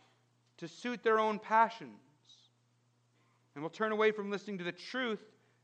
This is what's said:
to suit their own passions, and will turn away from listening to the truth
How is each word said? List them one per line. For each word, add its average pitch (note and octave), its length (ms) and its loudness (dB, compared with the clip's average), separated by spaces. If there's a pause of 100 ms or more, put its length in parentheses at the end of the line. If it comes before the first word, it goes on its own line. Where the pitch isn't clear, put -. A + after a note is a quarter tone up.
(580)
to E3+ 100 -10
suit B3 360 -8
their A3 160 6
own G#3+ 200 2
passions, - 1120 -2 (1040)
and C#3+ 100 -8
will D#3+ 60 -6
turn G#3+ 240 -2
away G#3+ 180 4
from G#3 180 -6
listening G3+ 280 -6
to F3 80 -8
the F3 80 -2
truth A#3 600 -4 (300)